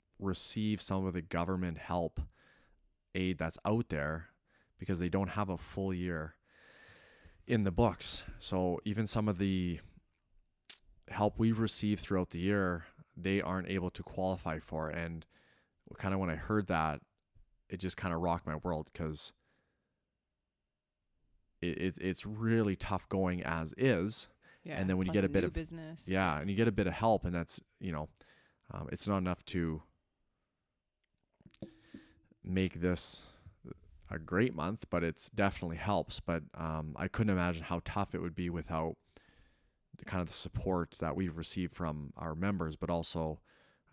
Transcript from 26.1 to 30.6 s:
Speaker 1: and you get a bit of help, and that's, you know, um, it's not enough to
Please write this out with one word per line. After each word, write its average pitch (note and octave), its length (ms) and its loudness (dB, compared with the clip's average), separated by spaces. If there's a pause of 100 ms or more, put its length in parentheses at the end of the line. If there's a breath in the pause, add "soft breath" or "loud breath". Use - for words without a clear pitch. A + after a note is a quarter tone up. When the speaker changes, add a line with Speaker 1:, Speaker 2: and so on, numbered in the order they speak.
Speaker 1:
and E2+ 120 -2
you G2 60 0
get A2+ 120 6
a G#2+ 40 6
bit G2 140 2
of F2+ 60 2
help, A2 320 4
and F2 100 0
that's, E2+ 260 -4 (200)
you F#2 120 -4
know, D#2 160 -4 (640 soft breath)
um, E2 200 -6
it's - 160 -4
not G2+ 100 4
enough F2+ 280 0
to E2 360 0 (2500 loud breath)